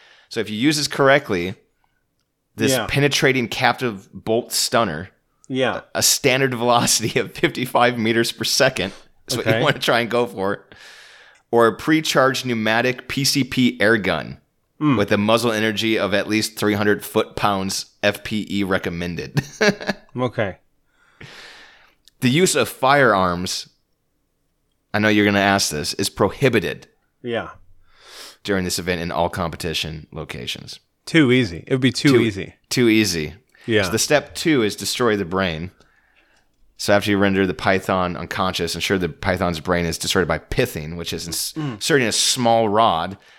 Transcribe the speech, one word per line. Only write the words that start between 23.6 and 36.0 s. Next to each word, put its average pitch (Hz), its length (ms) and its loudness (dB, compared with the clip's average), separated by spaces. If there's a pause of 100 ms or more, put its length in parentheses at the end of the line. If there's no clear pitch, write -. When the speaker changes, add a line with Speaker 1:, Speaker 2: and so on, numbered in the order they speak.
Speaker 1:
I 104 40 0
know 107 100 2
you're 107 180 6
gonna 101 140 4
ask 98 300 2
this, 76 240 -6
is - 140 -4
prohibited 104 800 0 (360)
Speaker 2:
Yeah. 113 280 -6 (920)
Speaker 1:
during 98 200 0
this 90 140 -4
event 90 220 -2
in 85 100 -6
all 85 180 -2
competition 80 840 -6
locations. - 680 -12 (280)
Speaker 2:
Too 143 260 4
easy. 104 340 0
It - 80 -4
would 131 60 -2
be 127 120 2
too - 180 0
Speaker 1:
Too 123 100 6
Speaker 2:
easy. 98 340 -4 (140)
Speaker 1:
Too 123 200 2
easy. 90 460 2 (320)
Speaker 2:
Yeah. 107 160 2
Speaker 1:
So 90 80 -2
the 110 80 0
step - 360 0
two 147 280 2
is 101 140 0
destroy 107 400 0
the 98 80 -2
brain. 90 460 -2 (1080)